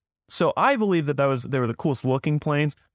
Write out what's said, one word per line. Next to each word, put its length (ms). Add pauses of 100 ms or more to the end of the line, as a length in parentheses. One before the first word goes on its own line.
(280)
so 280
I 200
believe 300
that, 120
that 80
was, 180
they 160
were 60
the 80
coolest 300
looking 360
planes, 340 (200)